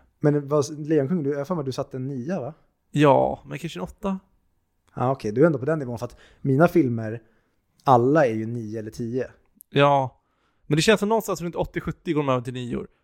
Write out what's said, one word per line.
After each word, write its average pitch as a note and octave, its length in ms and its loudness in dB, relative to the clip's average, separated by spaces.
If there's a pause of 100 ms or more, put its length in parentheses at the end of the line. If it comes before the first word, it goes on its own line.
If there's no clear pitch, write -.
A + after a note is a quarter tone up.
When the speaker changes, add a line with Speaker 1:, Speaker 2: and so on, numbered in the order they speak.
(200)
Speaker 1:
Men D3 280 2
vad, D3 400 -2
Lejonkungen, D3+ 360 0
du, C3+ 80 -2
jag C#3+ 60 -4
har C#3 80 -6
för F#3 100 -4
mig D#3 60 -2
att C#3 40 -10
du C3 60 -4
satte C3 260 -8
en C3 100 -8
nia, C#3+ 320 -6
va? C3+ 140 -8 (380)
Speaker 2:
Ja, C3+ 540 4
men C#3+ 140 -12
kanske E3+ 200 -10
en F3+ 40 -8
åtta. F#3+ 360 -6 (760)
Speaker 1:
Ja, B2+ 160 0
okej. A2 200 -6
Du A#2+ 100 2
är D#3+ 40 8
ändå D3+ 140 0
på A#2+ 60 -10
den D#3 140 -2
nivån, B2 200 -8
för A#2+ 60 -8
att - 120 -14 (240)
mina C#3 260 4
filmer, A#2 540 0 (640)
alla C3+ 440 6
är A2 60 -2
ju A2 120 -4
nio A2+ 340 -8
eller A2 120 -10
tio. A#2+ 400 -6 (380)
Speaker 2:
Ja, C#3 520 2 (460)
men D3 80 2
det D#3+ 60 4
känns G#3 180 4
som G#3 100 -2
någonstans G3+ 320 -2
runt E3+ 140 -8
åttio E3+ 260 -4
sjuttio E3 320 -6
går D3 80 0
de C#3 80 -2
över B2+ 120 0
till A#2+ 120 -10
nior. B2+ 340 -8 (160)